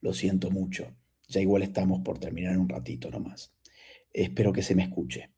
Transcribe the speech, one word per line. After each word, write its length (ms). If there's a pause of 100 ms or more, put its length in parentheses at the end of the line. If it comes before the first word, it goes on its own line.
Lo 120
siento 380
mucho. 440 (320)
Ya 140
igual 220
estamos 380
por 180
terminar 340
en 80
un 80
ratito 400
nomás. 440 (580)
Espero 420
que 80
se 140
me 80
escuche. 540